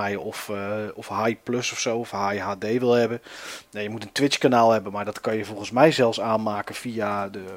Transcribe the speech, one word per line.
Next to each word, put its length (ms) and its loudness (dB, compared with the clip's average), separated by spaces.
high 160 -2
of, 300 -8
eh, 280 -4
of 140 -12
high 360 0
plus 280 -2
of 80 -6
zo. 180 0
Of 140 -6
high 320 -2
H 160 -2
D 60 -6
wil 120 4
hebben. 300 4
Nee, 120 -8
je 60 -6
moet 140 -8
een 80 -12
Twitch 260 0
kanaal 340 6
hebben. 200 0
Maar 140 -6
dat 160 -8
kan 160 -2
je 80 -6
volgens 260 -10
mij 200 8
zelfs 280 4
aanmaken 560 -2
via 540 -4
de 140 -10